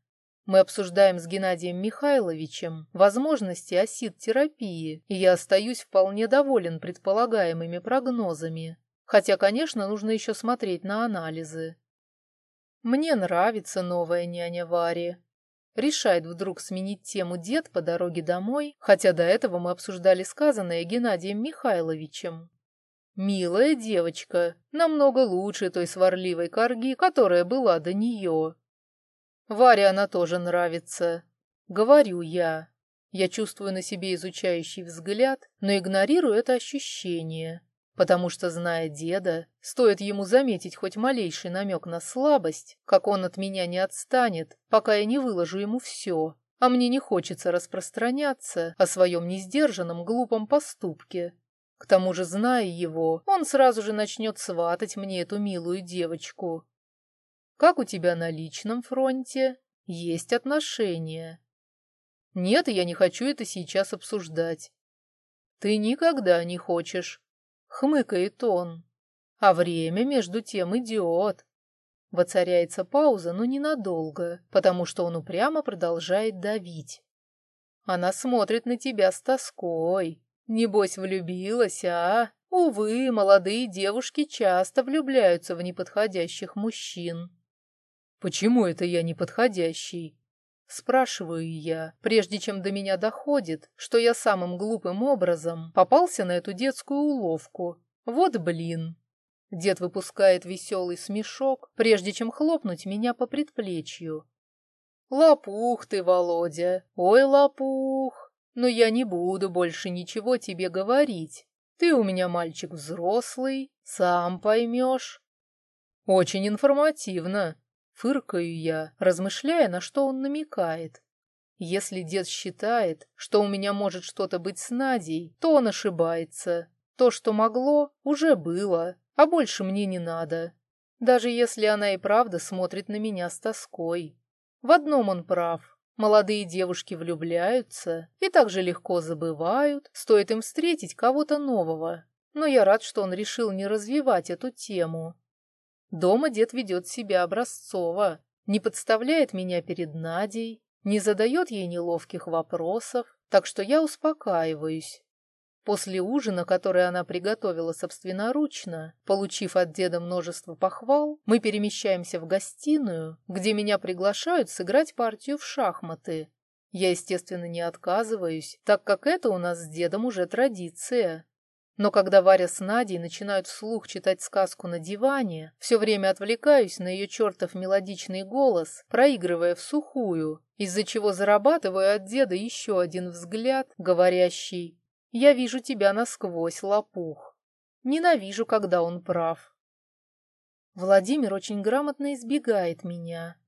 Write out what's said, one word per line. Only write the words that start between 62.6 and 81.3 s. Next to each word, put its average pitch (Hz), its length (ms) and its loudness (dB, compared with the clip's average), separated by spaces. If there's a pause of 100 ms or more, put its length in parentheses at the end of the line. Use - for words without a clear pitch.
я 185 160 0
не 175 80 -6
хочу 185 320 0
это 285 180 -4
сейчас 190 480 -4
обсуждать». 165 800 -6 (880)
«Ты 208 160 0
никогда 214 720 2
не 175 120 -8
хочешь», 170 640 -6 (460)
хмыкает 233 800 0
он. 175 400 -2 (540)
«А 196 140 8
время 170 520 0
между 226 360 -2
тем 190 360 -4
идёт». 202 680 -2 (640)
Воцаряется 175 760 2
пауза, 220 480 2
но 202 100 -2
ненадолго, 185 960 -4 (120)
потому 180 340 4
что - 180 -4
он 170 140 -4
упрямо 226 440 -2
продолжает 180 800 -2
давить. 175 640 -8 (800)
«Она 180 300 -2
смотрит 233 520 0
на 240 120 -2
тебя 208 340 2
с - 100 -12
тоской. 175 1040 -2 (240)
Небось, 214 500 0
влюбилась, 190 840 -2